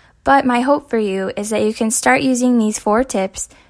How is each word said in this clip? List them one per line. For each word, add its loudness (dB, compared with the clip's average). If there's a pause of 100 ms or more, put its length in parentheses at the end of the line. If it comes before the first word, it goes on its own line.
(220)
but 4
my 0
hope 0
for -4
you -2
is -6
that -2
you 0
can -2
start 2
using 2
these 0
four 0
tips -6 (220)